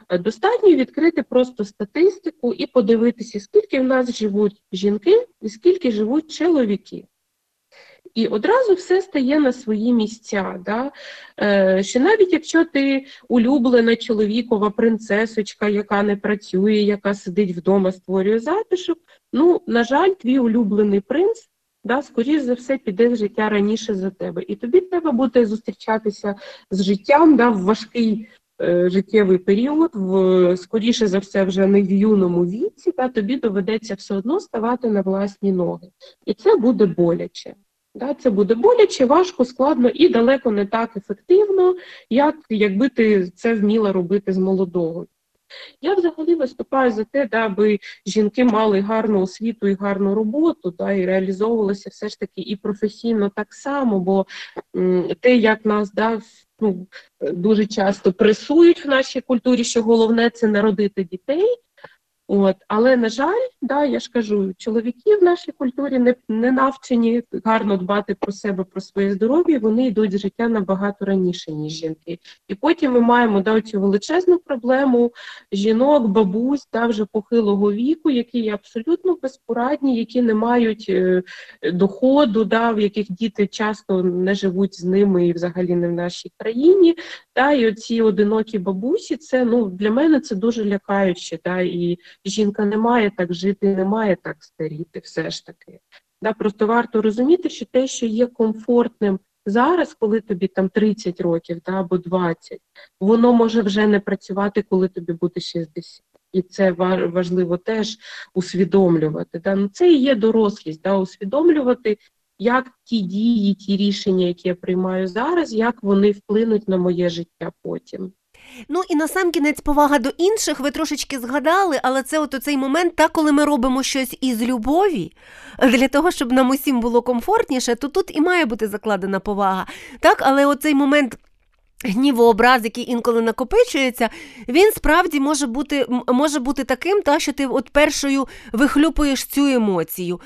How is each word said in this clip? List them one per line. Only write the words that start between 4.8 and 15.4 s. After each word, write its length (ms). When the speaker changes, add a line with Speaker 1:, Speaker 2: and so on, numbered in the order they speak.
Speaker 1:
і 80
скільки 420
живуть 400
чоловіки. 720
І 100
одразу 460
все 280
стає 380
на 140
свої 400
місця, 720
да? 260
Е, 420
що 160
навіть 340
якщо 320
ти 400
улюблена 680
чоловікова 760
принцесочка, 1000